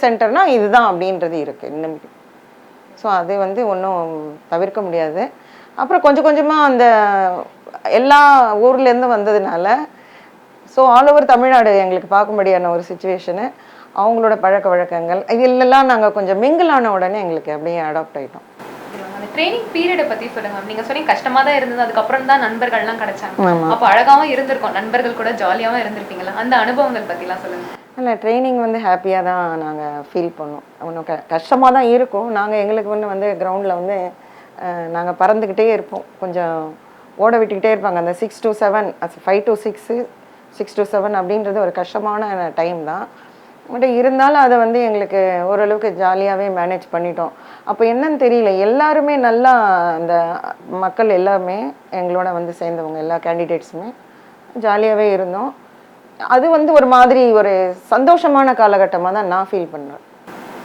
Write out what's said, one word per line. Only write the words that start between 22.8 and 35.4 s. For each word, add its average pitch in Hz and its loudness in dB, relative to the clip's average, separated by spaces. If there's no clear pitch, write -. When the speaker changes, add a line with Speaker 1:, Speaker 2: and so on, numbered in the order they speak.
Speaker 2:
கிடைச்சாங்க. 196 -8
Speaker 1:
ஆமா. 170 0
Speaker 2:
அப்போ 170 2
அழகாவும் 277 4
இருந்திருக்கும், 262 -4
நண்பர்கள் 233 -4
கூட 226 -4
ஜாலியாவும் 226 -2
இருந்திருப்பீங்களா? 196 -10
அந்த 247 0
அனுபவங்கள் 247 0
பத்திலாம் 180 -8
சொல்லுங்க. 180 -10
Speaker 1:
இல்ல, 247 -2
ட்ரைனிங் 247 0
வந்து 226 -2
ஹாப்பியா 185 0
தான் 180 -4
நாங்க 156 -8
ஃபீல் 170 -4
பண்ணோம். 147 -12
ஒண்ணும் 165 -10
க-, 160 -8
கஷ்டமா 254 0
தான் 254 4
இருக்கும். 240 0
நாங்க 208 -2
எங்களுக்கு 208 -2
ஒண்ணு 214 -4
வந்து 196 -4
கிரவுண்ட்ல 190 -4
வந்து, 180 -4
அஹ், 175 -8
நாங்க 170 -6
பறந்துக்கிட்டே 214 2